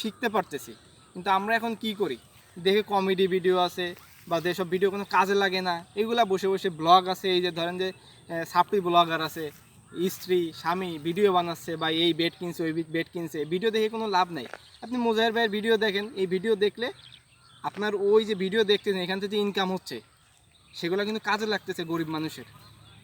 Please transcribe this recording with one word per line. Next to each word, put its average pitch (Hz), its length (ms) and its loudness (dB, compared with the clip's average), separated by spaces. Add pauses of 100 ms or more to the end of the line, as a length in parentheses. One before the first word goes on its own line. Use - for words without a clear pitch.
শিখতে 226 280 -4
পারতেছি, 160 440 -4 (360)
কিন্তু 180 200 -4
আমরা 196 260 2
এখন 226 240 -2
কি 220 140 -4
করি, 175 220 -2 (400)
দেখে 190 260 2
কমেডি 190 440 2
ভিডিও 185 320 2
আছে 180 280 0 (400)
বা 170 140 -2
যেসব 175 280 -2
ভিডিও 185 220 2
কোনো 202 200 -4
কাজে 196 320 2
লাগে 185 200 0
না, 180 120 -2 (220)
এগুলা 226 280 2
বসে 190 240 0
বসে 190 220 0
ব্লগ 165 380 8
আছে, 185 220 -4
এই 180 120 4
যে 180 100 0
ধরেন 170 260 -4
যে, 185 100 -2
আহ, - 600 -8
সাপ্লি 180 300 4
ব্লগার 175 420 4
আছে, 160 220 -6 (640)
স্ত্রী 180 320 0 (140)
স্বামী 180 460 -2
ভিডিও 170 340 2
বানাচ্ছে 175 440 0
বা 160 200 -2
এই 170 180 4
বেড 165 240 -2
কিনছে, 175 240 -6
ওই 160 100 -2 (200)
বেড 165 200 -2
কিনছে, 170 320 -6
ভিডিও 180 260 -2
দেখে 220 180 2
কোনো 220 220 -4
লাভ 185 200 4
নাই। 139 160 -8 (360)
আপনি 233 160 -8
মোজাহের 226 360 2
ভাইয়ের 226 220 2
ভিডিও 220 200 2
দেখেন, 202 280 0 (120)
এই 190 100 0
ভিডিও 190 300 0
দেখলে 208 300 0 (760)
আপনার 202 280 -4 (120)
ওই 214 200 6
যে 214 100 -4
ভিডিও 190 300 0
দেখতেছেন, 196 380 0
এখান 190 180 -2
থেকে 196 140 -6
যে 208 40 0
ইনকাম 202 340 0
হচ্ছে, 175 240 -8 (760)
সেগুলো 180 320 -2
কিন্তু 214 200 -4
কাজে 208 220 -2
লাগতেছে 185 380 -4
গরিব 165 240 -4
মানুষের। 156 380 -6 (580)